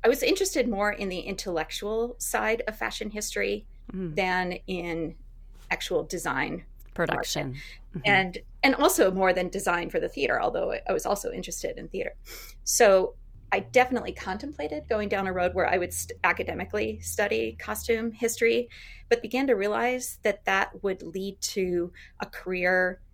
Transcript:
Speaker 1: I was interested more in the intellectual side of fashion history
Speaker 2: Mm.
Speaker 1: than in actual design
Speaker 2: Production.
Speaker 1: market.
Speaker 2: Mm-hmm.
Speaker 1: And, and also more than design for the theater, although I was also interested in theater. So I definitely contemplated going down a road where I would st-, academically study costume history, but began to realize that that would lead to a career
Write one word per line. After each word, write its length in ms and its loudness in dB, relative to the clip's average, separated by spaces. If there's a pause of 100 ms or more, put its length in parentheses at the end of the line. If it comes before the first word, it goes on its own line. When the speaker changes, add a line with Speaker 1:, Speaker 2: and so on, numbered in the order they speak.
Speaker 1:
I 40 8
was 140 2
interested 460 2
more 240 0
in 180 -4
the 100 -4
intellectual 960 -4
side 500 0
of 80 -8
fashion 340 -4
history 560 -4 (260)
Speaker 2:
Mm. 220 -6
Speaker 1:
than 380 0 (160)
in 480 -4 (540)
actual 340 0
design 600 -2 (300)
Speaker 2:
Production. 540 0
Speaker 1:
market. 140 -8 (280)
Speaker 2:
Mm-hmm. 140 -6
Speaker 1:
And, 340 4 (240)
and 140 6
also 340 6
more 220 6
than 160 2
design 420 0
for 80 0
the 100 0
theater, 320 2
although 340 0 (140)
I 40 2
was 140 0
also 260 -2
interested 440 -6
in 120 -12
theater. 260 -6 (480)
So 520 6 (360)
I 100 2
definitely 520 2
contemplated 760 -8
going 200 0
down 180 0
a 60 -2
road 220 2
where 140 2
I 80 2
would 160 -2
st-, 300 -8
academically 760 0
study 600 0
costume 520 -2
history, 560 2 (400)
but 140 2
began 260 0
to 60 8
realize 680 0
that 220 0
that 400 0
would 180 0
lead 380 -8 (160)
to 360 0 (280)
a 60 -4
career 720 0 (140)